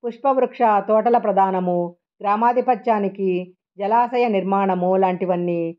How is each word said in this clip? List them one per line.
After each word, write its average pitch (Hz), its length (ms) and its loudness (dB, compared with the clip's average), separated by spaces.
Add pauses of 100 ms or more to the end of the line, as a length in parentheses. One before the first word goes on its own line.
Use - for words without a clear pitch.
పుష్పవృక్ష 240 560 -2
తోటల 214 560 2
ప్రదానము, 185 760 0 (240)
గ్రామాధిపత్యానికి, 208 1300 0 (240)
జలాశయ 240 500 0
నిర్మాణము 190 680 0
లాంటివన్నీ 175 840 -2